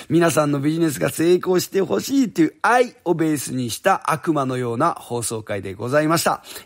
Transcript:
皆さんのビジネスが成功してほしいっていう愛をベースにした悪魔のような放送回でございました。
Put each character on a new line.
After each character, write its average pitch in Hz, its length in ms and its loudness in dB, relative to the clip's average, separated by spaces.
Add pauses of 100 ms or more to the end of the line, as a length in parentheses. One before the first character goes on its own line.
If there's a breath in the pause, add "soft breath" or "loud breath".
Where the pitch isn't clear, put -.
皆 165 240 4
さ 151 120 2
ん 147 60 0
の 143 80 0
ビ 151 160 0
ジ 165 60 -2
ネ 165 100 2
ス 127 80 -8
が 151 120 0
成 170 240 2
功 180 260 2
し - 80 -6
て 190 140 0
ほ - 180 -2
し 269 220 0
い - 40 4
っ - 40 -6
て 170 120 0
い 156 40 4
う - 160 -4
愛 247 420 2
を 175 100 2
ベ 160 200 0
ー - 20 -2
ス - 180 -8
に 123 160 -4
し - 80 -8
た - 320 0
悪 160 220 -2
魔 143 120 0
の 127 120 -2
よ 120 180 -4
う - 20 -4
な 156 180 0
放 - 280 -6
送 110 220 -6
回 101 180 -6
で 95 120 -8
ご 117 140 -8
ざ 147 140 2
い 156 60 0
ま 165 100 2
し - 60 -2
た。 - 180 -2 (240 loud breath)